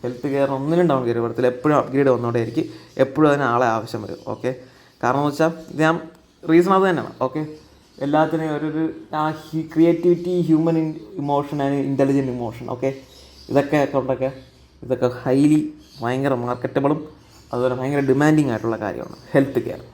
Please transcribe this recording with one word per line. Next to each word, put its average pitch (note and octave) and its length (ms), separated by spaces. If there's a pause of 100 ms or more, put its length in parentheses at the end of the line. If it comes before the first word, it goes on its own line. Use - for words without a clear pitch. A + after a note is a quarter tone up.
ഹെൽത്ത് B2 280
കെയറിന് C#3 280
ഒന്നിനും E3+ 320
ഡൗൺ C3 140
ഗ്രേഡ് A#2 200
വരത്തില്ല. B2 280
എപ്പോഴും D3+ 280
അപ്ഗ്രേഡ് C3+ 320
വന്നുകൊണ്ടേയിരിക്കും. A#2 520 (380)
എപ്പോഴും D3+ 260
അതിന് C#3+ 220
ആളെ B2 220
ആവശ്യം A2 320
വരും. F#2 160 (120)
ഓക്കെ, B2 160 (520)
കാരണം B2+ 200
എന്ന് D3 100
വെച്ചാൽ E3 200 (220)
ഇത് C#3+ 120
ഞാൻ D#3+ 80 (560)
റീസൺ F3 280
അത് F#3+ 100
തന്നെയാണ്. D#3+ 240 (140)
ഓക്കെ, D3+ 160 (640)
എല്ലാത്തിനും D#3 520
ഒരു, D3 160
ഒരു D#3+ 120 (380)
ആ - 20 (180)
ഹി-, D#3+ 320
creativity, E3+ 600 (140)
human E3 340
in-, D#3 140 (240)
emotion C#3+ 460
and C#3 100 (140)
intelligent C3+ 440
emotion. A#2+ 400
ഓക്കെ, C3+ 160 (600)
ഇതൊക്കെ C#3+ 300 (140)
കൊണ്ടൊക്കെ C3 360 (540)
ഇതൊക്കെ B2+ 240 (140)
ഹൈലി D3 360 (420)
ഭയങ്കര C3+ 400
മാർക്കറ്റബിളും B2 580 (540)
അതുപോലെ B2+ 280
ഭയങ്കര C#3 280
ഡിമാൻഡിങ് D3 440
ആയിട്ടുള്ള A2 320
കാര്യമാണ് - 320 (160)
ഹെൽത്ത് C3+ 340
കെയർ. - 140 (140)